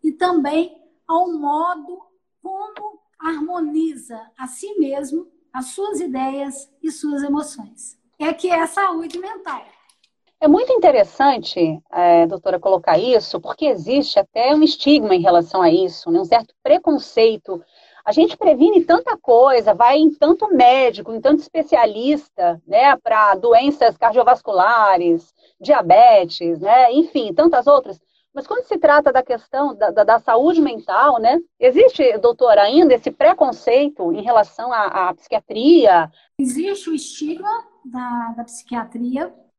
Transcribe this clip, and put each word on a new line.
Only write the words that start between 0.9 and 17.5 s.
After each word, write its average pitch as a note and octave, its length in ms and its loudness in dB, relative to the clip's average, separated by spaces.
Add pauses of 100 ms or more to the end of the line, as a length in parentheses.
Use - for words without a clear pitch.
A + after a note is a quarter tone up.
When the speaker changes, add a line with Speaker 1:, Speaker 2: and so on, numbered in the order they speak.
Speaker 1:
ao F4 240 -2
modo D#4 720 -8 (400)
como G#4 580 -16 (200)
harmoniza D#4 1160 -8
a C4 120 -16
si G#4 320 -16
mesmo, C#4 520 -8 (220)
as C4 140 -12
suas G4 320 -10
ideias C4+ 720 -10 (100)
e D#4 100 -8
suas C#4+ 300 -8
emoções. - 760 -10 (180)
É D#4 160 -6
que F4+ 160 -8
é E4+ 120 -2
a E4 60 -4
saúde E4+ 520 -6
mental. F4 460 -16 (760)
Speaker 2:
É D#4 80 0
muito A4+ 260 2
interessante, A#3 1080 0 (100)
é, E3+ 360 2
doutora, F#3 320 -6
colocar F3+ 380 0
isso, A3 420 -2
porque - 260 -8
existe A#3+ 540 -2
até B3 340 -2
um D4+ 80 2
estigma C#4 540 2
em F3 60 -2
relação E3+ 400 0
a E3+ 100 4
isso, F3 400 -2
né? E3+ 80 2
Um F#3+ 60 -4
certo A3+ 360 -2
preconceito. A3+ 1000 -2 (420)